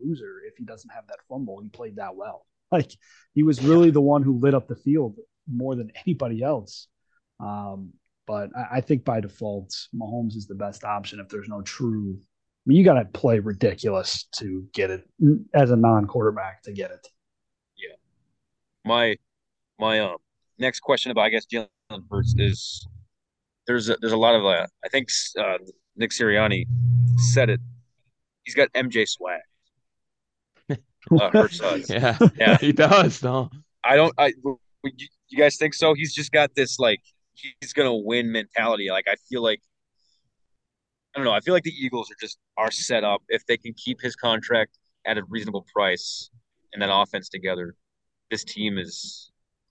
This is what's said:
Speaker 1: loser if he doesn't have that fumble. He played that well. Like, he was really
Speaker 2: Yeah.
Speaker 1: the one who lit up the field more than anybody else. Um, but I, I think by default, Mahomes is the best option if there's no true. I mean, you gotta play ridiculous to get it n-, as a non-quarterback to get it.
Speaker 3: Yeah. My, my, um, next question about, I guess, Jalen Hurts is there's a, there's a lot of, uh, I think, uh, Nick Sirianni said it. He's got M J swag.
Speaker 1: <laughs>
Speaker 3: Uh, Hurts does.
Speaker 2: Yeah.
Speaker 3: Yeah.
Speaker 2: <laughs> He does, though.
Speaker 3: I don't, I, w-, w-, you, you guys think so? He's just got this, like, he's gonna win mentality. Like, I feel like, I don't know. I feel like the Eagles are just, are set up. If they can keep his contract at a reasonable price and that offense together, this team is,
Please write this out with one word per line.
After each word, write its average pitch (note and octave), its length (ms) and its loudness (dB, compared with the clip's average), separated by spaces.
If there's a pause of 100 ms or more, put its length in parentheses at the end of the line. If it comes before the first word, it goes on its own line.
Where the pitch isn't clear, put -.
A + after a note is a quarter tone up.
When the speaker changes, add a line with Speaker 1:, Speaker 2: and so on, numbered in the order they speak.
Speaker 1:
loser A#2 420 -8
if - 120 -20
he B2 80 -14
doesn't A2 260 -20
have G#2+ 160 -20
that - 120 -20 (100)
fumble. A2+ 320 -12
He G#2 80 -16
played A2 260 -16
that F#2+ 200 -12
well. - 300 -16 (260)
Like, F3 200 0 (420)
he D3+ 100 2
was C#3+ 200 2
really E3 240 8
Speaker 2:
Yeah. D#3+ 60 6
Speaker 1:
the D3 80 6
one C#3+ 200 4
who C3 180 0
lit C3+ 140 4
up C3+ 140 0
the A#2+ 80 -8
field C#3 400 -2 (340)
more C3 260 -4
than A2+ 180 -10 (120)
anybody B2 380 -4
else. C3 440 -6 (520)
Um, G2+ 540 -12 (340)
but G#2 260 -8
I, - 240 -6
I C3 40 0
think B2+ 240 0
by A2+ 160 -2
default, G2+ 520 -10 (220)
Mahomes A2+ 400 -6
is G#2 100 -12
the G2+ 100 -16
best G2+ 280 -10
option G#2 380 -8
if G2 80 -18
there's G#2 180 -12
no G#2 140 -12
true. G#2 580 -6
I - 500 -12
mean, D3+ 100 10
you G3 40 8
gotta C#3 220 6
play A2+ 320 0
ridiculous G2+ 840 -2 (140)
to F#2+ 360 -8
get G2 160 -2
it F#2 180 -10 (140)
n-, D3+ 320 4
as C#3 160 4
a B2 60 4
non-quarterback G#2+ 880 0
to G#2 100 -14
get F#2+ 160 -10
it. - 180 -20 (720)
Speaker 3:
Yeah. - 160 -18 (880)
My, A2+ 340 0 (600)
my, A2 200 0
um, F#2 180 -4 (400)
next B2+ 220 -4
question B2+ 320 -2
about, A2 140 2
I A2 40 2
guess, A2 160 -4
Jalen A2+ 220 -8 (420)
Hurts G2+ 300 -2
is - 480 -4 (800)
there's A#2 220 -2
a, A2 120 0
there's A2+ 120 -2
a A2+ 40 0
lot A2+ 160 6
of, A2 100 4
uh, F2+ 220 2 (180)
I - 60 -8
think, C3 200 -2 (300)
uh, F#2+ 200 -2 (360)
Nick A2+ 140 -4
Sirianni G#2 560 2 (680)
said B2 180 4
it. - 80 0 (840)
He's - 100 -10
got C#3 180 4
M B2+ 160 -2
J A2+ 160 2
swag. F2+ 360 -8 (1300)
Speaker 1:
<laughs> C#3 120 -6 (320)
Speaker 3:
Uh, G#2 180 6
Hurts G#3+ 300 4
does. F#2 280 -2
Speaker 2:
Yeah. A#2 300 0 (180)
Speaker 3:
Yeah. A#2 220 6
Speaker 2:
<laughs> - 40 2
He D3 100 2
does, D#3 480 4
though. B2+ 320 -2 (320)
Speaker 3:
I C3 120 4
don't, D#3 220 6
I, C#3 140 4
w-, C3 260 -8 (260)
w-, C3+ 140 -8
you, C#3 100 -18 (220)
you - 80 -8
guys D3 180 6
think D#3 200 -2
so? D#3+ 180 2
He's D3 220 -4
just D3 160 -8
got D3 240 2
this, C3 240 -2
like, A2+ 200 2 (360)
he's - 380 -16
gonna C3 220 2
win A#2 360 -2
mentality. A2+ 580 -2
Like, F#2+ 180 -2
I G2 60 0 (160)
feel B2 140 -6
like, G#2+ 180 0 (1500)
I C#3 60 -10
don't C#3 60 -2
know. A#2+ 60 2
I G#2 100 2
feel F3 120 0
like F3 100 2
the C#3+ 60 -6
Eagles B2 420 -8
are G#2 80 -20
just, - 200 -14 (180)
are A2 140 -2
set A2+ 320 -2
up. G2+ 260 -2
If A2+ 160 -4
they A#2+ 100 0
can A2+ 180 -12
keep - 280 -10
his B2 140 -6
contract A2+ 600 -2 (280)
at A2 120 -2
a G2+ 120 -6
reasonable G2+ 440 -8
price - 580 -4 (420)
and G#2 80 -8
that G2 100 -2
offense G2 380 -2
together, F#2 460 -8 (560)
this A2 120 -6
team G#2 360 -6
is, - 520 -14 (400)